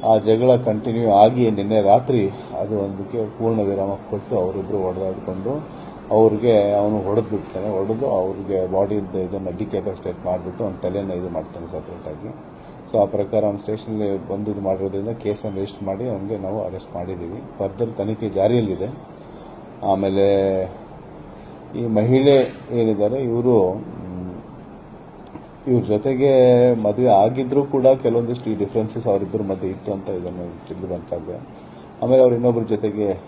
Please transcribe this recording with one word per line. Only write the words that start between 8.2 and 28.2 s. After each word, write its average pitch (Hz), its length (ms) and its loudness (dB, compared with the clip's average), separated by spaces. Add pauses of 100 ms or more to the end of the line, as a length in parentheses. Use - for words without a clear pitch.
ಬಾಡಿ 98 220 2
ಇದನ್ನ 95 540 -4 (100)
ಡಿಕ್ಯಾಪಾಸಿಟೇಟ್ 95 680 -6
ಮಾಡಿಬಿಟ್ಟು 90 400 -4
ಅವ್ನ 95 120 -6
ತಲೆನ 95 340 -4
ಇದು 90 180 -6
ಮಾಡ್ತಾನೆ 82 380 -10
ಸಪ್ರೇಟಾಗಿ. 80 680 -12 (580)
So 110 100 2
ಆ - 20 6
ಪ್ರಕಾರ 104 400 -2
ಅವ್ನು 101 140 -2
ಸ್ಟೇಷನಲ್ಲಿ 107 680 -6
ಬಂದು 104 220 -4
ಇದು 101 100 -6
ಮಾಡಿರೋದ್ರಿಂದ 98 480 -4
ಕೇಸನ್ನು 104 480 -4
ರಿಜಿಸ್ಟರ್ 98 260 -8
ಮಾಡಿ 98 260 -6
ಅವನಿಗೆ 101 300 -6
ನಾವು 98 260 -6
ಅರೆಸ್ಟ್ 90 300 -12
ಮಾಡಿದ್ದೀವಿ. 87 460 -8 (180)
ಫರ್ದರ್ 101 400 -4
ತನಿಖೆ 107 300 -4
ಜಾರಿಯಲ್ಲಿದೆ. 98 580 0 (960)
ಆಮೇಲೆ 98 680 2 (1200)
ಈ 117 100 -4
ಮಹಿಳೆ 127 680 4 (200)
ಏನಿದ್ದಾರೆ, 110 500 2
ಇವರು, 117 520 2
ಮ್, 90 600 -10 (1300)
ಇವ್ರ 120 160 2
ಜೊತೆಗೆ 131 460 2 (440)
ಮದುವೆ 110 340 2
ಆಗಿದ್ರೂ 123 560 4
ಕೂಡ 135 220 2
ಕೆಲವೊಂದಿಷ್ಟು 117 640 2